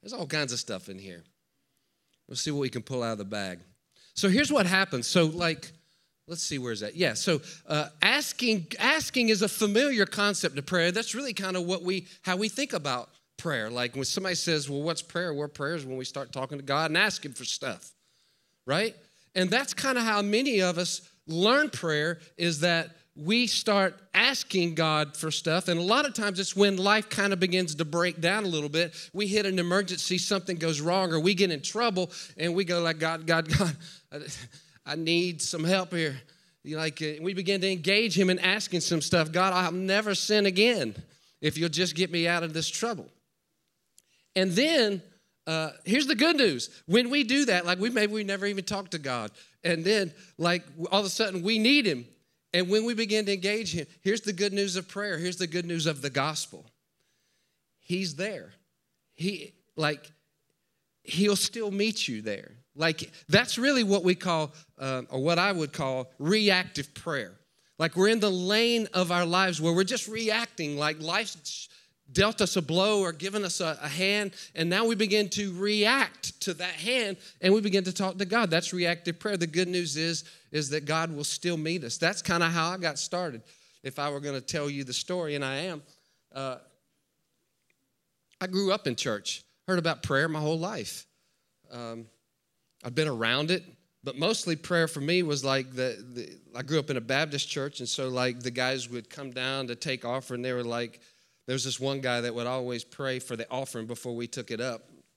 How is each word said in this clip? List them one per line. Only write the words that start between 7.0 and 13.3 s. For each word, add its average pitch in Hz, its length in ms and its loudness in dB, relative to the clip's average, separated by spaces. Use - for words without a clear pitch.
so, 156 280 0
uh, 151 240 -2
asking, 220 680 2
asking 262 500 2
is 208 140 4
a 208 60 2
familiar 214 580 2
concept 185 520 0
of 139 80 -8
prayer. 175 240 2
That's 220 240 -4
really 254 200 -6
kinda 185 260 -4
what 175 220 -2
we, 180 240 -2
how 185 140 0
we 214 120 0
think 262 240 -4
about 139 380 -4